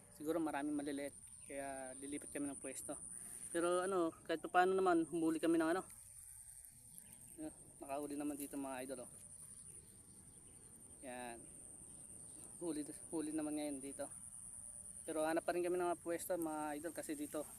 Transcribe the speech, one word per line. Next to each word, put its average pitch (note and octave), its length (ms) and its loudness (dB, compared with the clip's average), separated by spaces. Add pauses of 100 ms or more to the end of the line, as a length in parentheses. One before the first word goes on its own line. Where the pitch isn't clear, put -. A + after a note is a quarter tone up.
(180)
Siguro D#3+ 240 2
maraming D3 340 2
maliliit. C#3+ 380 -2 (320)
Kaya C3+ 560 -6
lilipat C#3+ 320 -6
kami C#3+ 160 0
ng C3+ 100 -6
pwesto. C3+ 380 -6 (560)
Pero F3 320 6
ano, F3+ 260 4 (140)
kahit E3 160 2
pa E3 80 -4
paano F3+ 240 10
naman, F3+ 400 8
humuli D#3+ 240 4
kami E3 240 6
ng D#3+ 160 6
ano. F#3 40 2 (1600)
Ayan, D#3 160 -4 (260)
nakahuli C#3+ 380 -2
naman D3 180 0
dito, C#3 220 -4
mga C3+ 260 -2
idol, B2+ 220 -4
oh. - 60 -16 (1900)
Yan. B2 320 -4 (1300)
Huli, D3+ 180 2 (300)
huli D#3 240 2
naman D3+ 240 2
ngayon C#3+ 240 -2
dito. C#3 240 -6 (960)
Pero D#3 240 2
hanap E3 160 4
pa F3 80 0
rin F3 100 4
kami F3 140 4
ng F3+ 160 4
mga E3+ 100 0
pwesto, E3+ 380 0
mga D3+ 400 0
idol, D#3+ 160 -4
kasi D3+ 180 -2
dito D3 300 -2 (160)